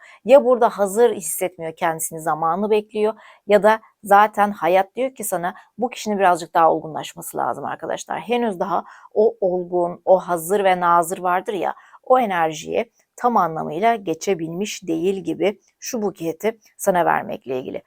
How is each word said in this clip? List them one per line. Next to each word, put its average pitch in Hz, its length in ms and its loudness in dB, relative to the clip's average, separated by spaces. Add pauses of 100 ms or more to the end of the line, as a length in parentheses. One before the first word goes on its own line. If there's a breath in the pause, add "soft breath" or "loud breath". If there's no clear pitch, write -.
(240 loud breath)
Ya 247 200 8
burada 233 240 4
hazır 208 460 0
hissetmiyor 170 640 -8
kendisini, 165 440 -4
zamanı 165 500 -2
bekliyor 214 440 0 (320 loud breath)
ya 202 160 4
da 220 180 4 (220 soft breath)
zaten 208 480 4
hayat 185 460 0
diyor 262 180 -4
ki 220 100 -12
sana 175 300 -6 (240 loud breath)
bu 233 120 -4
kişinin 208 280 -4
birazcık 175 360 2
daha 165 180 6
olgunlaşması 156 640 -8
lazım 135 280 -4
arkadaşlar. - 560 -8
Henüz 220 400 -2
daha 185 240 -4 (300 loud breath)
o 214 260 2
olgun, 175 640 -2
o 185 140 6
hazır 175 460 -2
ve 180 160 4
nazır 175 380 2
vardır 180 340 -2
ya, 147 220 -4 (280 loud breath)
o 254 160 4
enerjiye 165 720 -2 (260)
tam 240 200 0
anlamıyla 165 600 0
geçebilmiş 180 920 -6
değil 165 300 -2
gibi 170 440 -4 (180)
şu - 240 -8
buketi 185 560 -4 (180 soft breath)
sana 180 280 2
vermekle - 540 -2
ilgili. - 280 -10